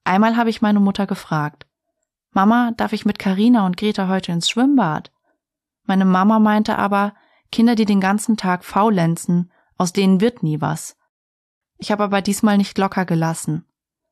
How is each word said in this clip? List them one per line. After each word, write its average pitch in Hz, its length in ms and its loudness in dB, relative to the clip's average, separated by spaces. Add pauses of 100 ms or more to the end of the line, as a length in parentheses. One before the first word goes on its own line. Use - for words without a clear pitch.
Einmal 220 320 2
habe 233 140 0
ich 220 120 -6
meine 208 160 2
Mutter 196 300 0
gefragt: 151 580 -8 (640)
‚Mama, 226 460 2
darf 208 160 -4
ich 214 120 -8
mit 208 140 -2
Carina 202 480 2
und 180 100 -2
Greta 208 300 -4
heute 190 240 -4
ins 170 180 -2
Schwimmbad?‘ 240 640 0 (720)
Meine 190 220 0
Mama 190 340 4
meinte 214 400 2
aber: 202 360 -2 (380)
‚Kinder, 233 220 2
die 220 100 2
den 202 160 2
ganzen 202 360 0
Tag 180 280 -4
faulenzen, 175 840 0 (260)
aus 180 160 -4
denen 190 280 2
wird 233 240 0
nie 151 160 -4
was.‘ 156 360 -6 (840)
Ich - 120 -12
habe 208 140 -2
aber 196 180 -2
diesmal 202 340 0
nicht 202 220 -2
locker 196 260 -2
gelassen. 165 640 -4 (460)